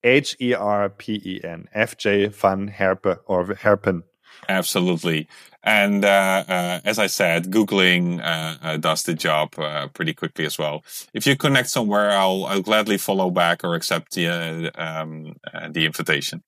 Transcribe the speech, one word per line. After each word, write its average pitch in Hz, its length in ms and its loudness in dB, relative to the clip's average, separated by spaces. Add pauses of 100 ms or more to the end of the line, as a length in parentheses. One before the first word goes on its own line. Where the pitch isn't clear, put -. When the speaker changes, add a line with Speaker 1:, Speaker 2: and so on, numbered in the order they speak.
Speaker 1:
H 139 320 4
E 123 140 0
R 101 380 0
P 107 340 -8
E 92 180 -8
N, 85 300 -12
F - 240 -2
J 101 300 2
Van 98 440 0
Herpen 95 560 0
or 90 200 0
Herpen. 101 560 0 (460)
Speaker 2:
Absolutely. 87 800 0 (360)
And, 101 420 2
uh, 98 420 4
uh, 90 380 -2
as 107 140 0
I 104 80 2
said, 85 400 0
Googling, 92 760 2
uh, 80 420 -4
uh, 78 140 -4
does 78 280 0
the 85 100 -2
job, 76 440 -2
uh, 76 300 -6
pretty 80 240 -6
quickly 82 320 -6
as 73 140 -6
well. 76 260 -4 (300)
If - 120 -2
you 139 100 4
connect 135 340 2
somewhere, 104 400 2
I'll, 95 340 2
I'll 98 160 0
gladly 107 380 2
follow 95 320 0
back 87 340 2
or 85 100 -2
accept 85 380 -4
the, 85 160 -2
uh, 82 500 -4
um, 80 580 -10 (140)
uh, 82 200 -12
the 80 160 0
invitation. 78 600 -4